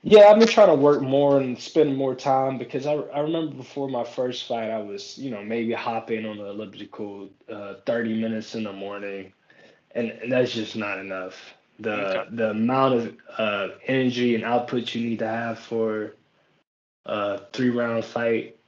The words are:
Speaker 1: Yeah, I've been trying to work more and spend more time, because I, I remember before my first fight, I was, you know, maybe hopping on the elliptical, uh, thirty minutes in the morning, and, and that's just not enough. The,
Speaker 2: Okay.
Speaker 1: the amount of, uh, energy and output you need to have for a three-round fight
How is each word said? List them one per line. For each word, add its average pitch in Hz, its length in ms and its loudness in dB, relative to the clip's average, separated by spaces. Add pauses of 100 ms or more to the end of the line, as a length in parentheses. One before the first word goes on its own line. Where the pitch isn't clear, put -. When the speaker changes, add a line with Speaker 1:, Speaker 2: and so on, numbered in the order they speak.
Speaker 1:
Yeah, 208 220 12
I've 214 120 12
been 226 100 8
trying 208 180 8
to 160 80 6
work 143 260 4
more 139 380 4
and 127 180 -2
spend 147 380 2
more 135 180 -2
time, 135 440 0
because 131 280 -8
I, 147 80 -2
I 143 260 -6
remember 156 360 -4
before 139 320 -8
my 123 160 -4
first 127 440 -6
fight, 113 220 -4
I 110 100 -4
was, 101 380 -12
you 131 140 -8
know, 104 100 -10
maybe 113 300 -4
hopping 113 540 -6
on 104 120 -10
the 104 100 -12
elliptical, 101 840 -14 (200)
uh, 101 260 -14 (100)
thirty 117 340 -2
minutes 110 360 -6
in 110 80 -6
the 101 100 -8
morning, 98 580 -10 (600)
and, 117 180 -4
and 120 220 -8
that's 123 220 2
just 110 220 -6
not 101 240 -4
enough. 92 540 -12 (260)
The, 104 380 -4
Speaker 2:
Okay. 95 180 -8
Speaker 1:
the 113 140 0
amount 127 460 2
of, 113 220 -4 (200)
uh, 101 300 -2 (200)
energy 123 480 0
and 104 80 -4
output 120 500 -2
you 117 160 -4
need 110 100 -4
to 113 80 -4
have 113 300 -6
for 110 580 -4 (880)
a 104 340 -4 (140)
three-round 120 500 -2
fight 117 540 -4 (100)